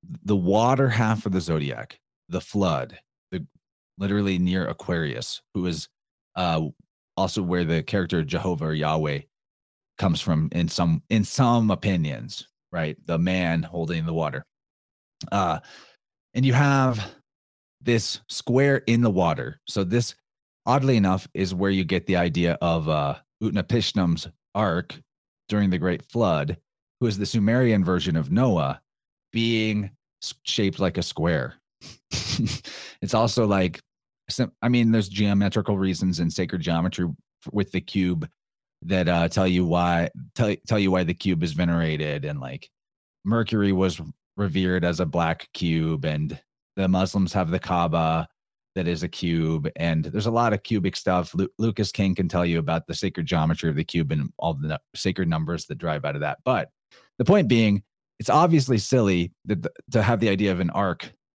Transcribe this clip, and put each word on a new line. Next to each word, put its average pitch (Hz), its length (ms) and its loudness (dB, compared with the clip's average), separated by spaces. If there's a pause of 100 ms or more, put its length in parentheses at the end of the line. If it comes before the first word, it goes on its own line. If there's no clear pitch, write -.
(240)
the 101 120 2
water 113 520 4
half 110 380 0
of 101 60 -2
the 92 80 0
zodiac, 71 580 -4 (300)
the 90 120 -4
flood, 82 580 -2 (320)
the 90 160 -8 (520)
literally 98 400 0
near 90 280 0
Aquarius, 76 760 -4 (120)
who 90 120 -2
is, 82 220 -4 (460)
uh, 85 280 0 (540)
also 95 260 -2
where 87 220 0
the 80 180 0
character 87 420 -2
Jehovah 80 420 -4
or 78 80 -2
Yahweh 78 460 -2 (800)
comes 87 220 0
from 78 320 0
in 85 160 0
some, 82 420 0
in 107 140 2
some 120 460 2
opinions, 78 800 -2 (240)
right? 80 240 -4 (100)
The 82 120 -2
man 87 440 0
holding 82 440 -4
the 82 80 -4
water. 73 300 -4 (880)
Uh, 90 300 0 (760)
and 127 100 2
you 131 100 4
have 131 520 2 (760)
this - 480 0
square 135 580 2
in 117 160 4
the 117 80 4
water. 78 580 0
So 98 160 -2
this, 113 300 0 (520)
oddly 131 300 4
enough, 95 380 2
is 92 200 -2
where 98 160 2
you 95 140 2
get 85 220 -2
the 95 100 2
idea 85 440 2
of, 82 280 0
uh, 73 280 0 (260)
Utnapishtim's 95 840 0 (260)
ark 90 440 -2 (500)
during 104 220 2
the 90 80 0
Great 87 240 -2
Flood, 85 540 0 (440)
who 123 60 0
is 101 120 -2
the 101 80 -2
Sumerian 113 580 2
version 87 320 0
of 73 140 -2
Noah, 90 500 0 (520)
being 110 580 0 (320)
s-, - 120 -10 (100)
shaped 98 340 -2
like 92 180 0
a 90 60 -2
square. 78 520 -2 (560)
<laughs> - 380 -2 (540)
It's 98 120 -4
also 113 340 2
like, 95 320 2 (500)
sim-, - 220 -2 (100)
I 117 60 0
mean, 120 240 4
there's 107 160 2
geometrical 101 680 2
reasons 92 440 0
in 85 100 0
sacred 87 320 -4
geometry 87 440 0
f-, - 460 -12
with 101 200 -2
the 92 80 -2
cube 90 480 -2 (540)
that, 87 260 0
uh, 85 200 2
tell 92 200 0
you 90 180 2
why, 87 440 2 (260)
tell, 107 180 0 (140)
tell 110 100 2
you 98 140 2
why 92 100 2
the 87 100 -2
cube 90 300 -2
is 85 100 -2
venerated, 78 720 -2
and, 73 140 -6
like, 65 320 -12 (540)
Mercury 104 480 2
was 92 280 2 (360)
revered 90 480 0
as 87 160 0
a 87 60 0
black 82 460 -2
cube, 80 520 -2
and 76 360 -4 (360)
the 95 100 0
Muslims 92 460 2
have 90 180 0
the 90 80 0
Kaaba 82 680 0 (460)
that 87 140 -4
is 85 140 -2
a 87 60 -4
cube, 80 680 -2
and 80 300 0
there's 101 200 -4
a 117 40 -2
lot 117 220 2
of 104 100 -2
cubic 95 340 -2
stuff. 90 380 -2
Lu-, 92 140 0 (100)
Lucas 107 340 0
King 98 220 2
can 92 140 0
tell 87 180 2
you 85 120 2
about 82 280 -2
the 82 80 -6
sacred 85 320 -4
geometry 82 420 2
of 73 80 0
the 80 80 0
cube 80 280 -2
and 73 260 -2
all 82 160 -2
the 73 140 -6
nu-, 78 80 -4 (180)
sacred 92 340 -2
numbers 82 380 -2
that 73 120 -10
drive 76 260 -4
out 73 100 -4
of 71 80 -6
that. 71 220 -4
But 107 260 -2 (480)
the 123 60 0
point 175 240 6
being, 107 340 4 (360)
it's - 120 -4
obviously 143 480 6
silly 98 540 2 (120)
that 92 180 -2
the, - 80 -4 (200)
to 110 120 2
have 104 180 2
the 113 80 2
idea 98 240 2
of 90 80 -2
an 87 100 0
ark 92 420 -4 (240)